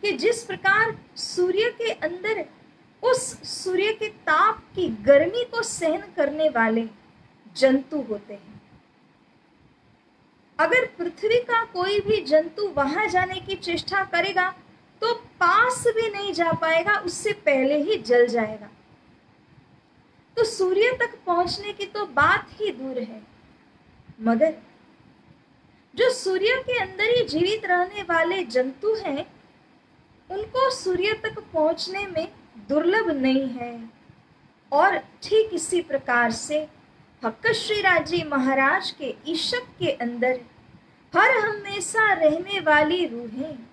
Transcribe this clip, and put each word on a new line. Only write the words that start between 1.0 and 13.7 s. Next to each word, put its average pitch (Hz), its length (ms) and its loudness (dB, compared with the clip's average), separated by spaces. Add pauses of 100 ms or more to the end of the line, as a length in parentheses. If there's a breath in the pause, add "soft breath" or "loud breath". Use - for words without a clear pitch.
सूर्य 370 600 0
के 453 220 -4
अंदर 359 440 -4 (600)
उस 508 180 2 (260)
सूर्य 370 460 -2
के 440 140 -6 (160)
ताप 381 400 2 (120)
की 359 120 0 (180)
गर्मी 330 400 6
को 466 180 -4
सहन 339 400 -2 (120)
करने 302 340 0
वाले 226 380 0 (680)
जंतु 269 460 2
होते 214 320 -8
हैं, 196 280 -20 (2000)
अगर 339 260 4 (120)
पृथ्वी 415 440 0
का 466 240 0
कोई 392 340 -2
भी 403 260 0
जंतु 311 420 2
वहां 302 420 -2
जाने 370 300 -2
की 381 180 -8
चेष्टा 349 480 -4